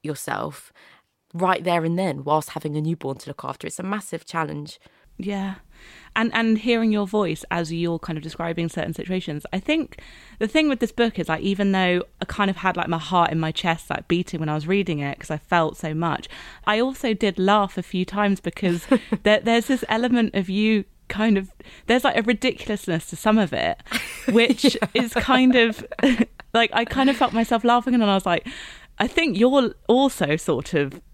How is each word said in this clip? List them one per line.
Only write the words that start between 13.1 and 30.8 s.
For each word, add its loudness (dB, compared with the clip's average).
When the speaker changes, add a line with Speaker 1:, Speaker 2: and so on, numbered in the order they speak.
Speaker 2:
in 0
my -2
chest, -4
like, -6
beating -2
when -4
I -2
was -4
reading 0
it -6
'cause -12
I -4
felt 0
so -6
much, -2
I 2
also -2
did -2
laugh 2
a -6
few -2
times -2
because -4
Speaker 1:
<laughs> 0
Speaker 2:
there, 6
there's 2
this 0
element 2
of -2
you 2
kind 2
of, -6
there's, 4
like, 4
a 0
ridiculousness -2
to -12
some 4
of 2
it, -2
which 4
Speaker 1:
<laughs> -8
Yeah. 2
Speaker 2:
is -4
kind 4
of, 2
<laughs> 0
like, 4
I 2
kind 2
of 2
felt 2
myself 0
laughing, 4
and 4
I 4
was 0
like, 0
I 2
think 0
you're 4
also 4
sort -2
of 0